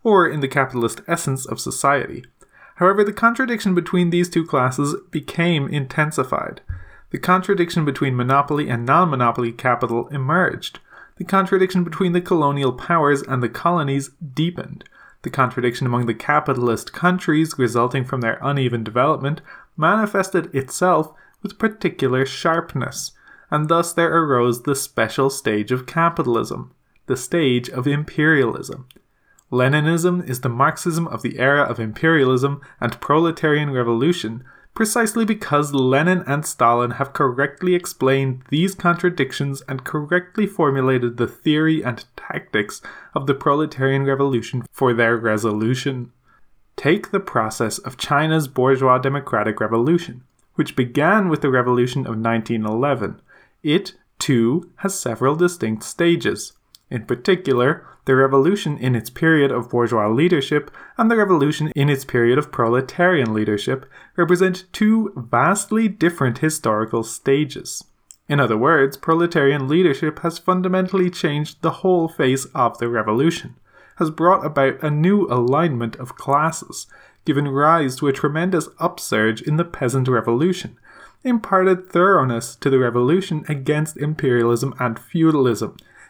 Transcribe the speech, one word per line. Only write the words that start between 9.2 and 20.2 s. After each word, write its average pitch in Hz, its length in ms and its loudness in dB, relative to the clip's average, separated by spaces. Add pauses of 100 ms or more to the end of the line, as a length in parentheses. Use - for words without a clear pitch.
capital 120 560 -2
emerged. 147 720 -2 (360)
The - 80 -10
contradiction 185 600 2
between 170 260 -2
the 175 80 2
colonial 143 540 0
powers 147 480 0
and 127 200 -4
the 120 60 0
colonies 139 640 -2 (240)
deepened. 170 500 -4 (380)
The - 80 -8
contradiction 123 580 -2
among 120 200 0
the 113 60 0
capitalist 131 800 -2
countries 165 640 0
resulting 123 460 0
from 127 160 -6
their 113 220 -2
uneven 127 420 0
development 135 560 0 (380)
manifested 185 760 0